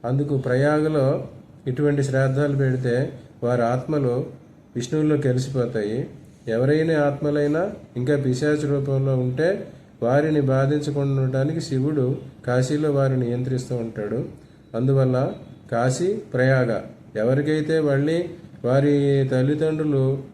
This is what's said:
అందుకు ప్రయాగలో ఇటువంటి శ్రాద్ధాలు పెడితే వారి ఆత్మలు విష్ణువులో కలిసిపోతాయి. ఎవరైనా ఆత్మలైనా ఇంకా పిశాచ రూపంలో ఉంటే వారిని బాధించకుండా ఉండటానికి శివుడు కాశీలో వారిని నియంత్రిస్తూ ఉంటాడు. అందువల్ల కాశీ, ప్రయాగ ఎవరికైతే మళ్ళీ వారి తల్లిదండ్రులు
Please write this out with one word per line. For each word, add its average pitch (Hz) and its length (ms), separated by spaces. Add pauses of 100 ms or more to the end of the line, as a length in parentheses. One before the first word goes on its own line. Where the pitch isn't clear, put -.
అందుకు 143 300
ప్రయాగలో 147 880 (400)
ఇటువంటి 143 360
శ్రాద్ధాలు 135 540
పెడితే 127 560 (300)
వారి 120 180
ఆత్మలు 127 640 (500)
విష్ణువులో 151 420
కలిసిపోతాయి. 123 880 (400)
ఎవరైనా 151 540
ఆత్మలైనా 147 720 (260)
ఇంకా 131 180
పిశాచ 147 520
రూపంలో 135 500
ఉంటే 156 500 (360)
వారిని 147 380
బాధించకుండా 139 800
ఉండటానికి 135 400
శివుడు 135 540 (320)
కాశీలో 143 440
వారిని 135 340
నియంత్రిస్తూ 127 500
ఉంటాడు. 113 500 (500)
అందువల్ల 131 580 (380)
కాశీ, 131 420
ప్రయాగ 127 680 (340)
ఎవరికైతే 147 680
మళ్ళీ 151 440 (400)
వారి 139 680
తల్లిదండ్రులు 143 920 (100)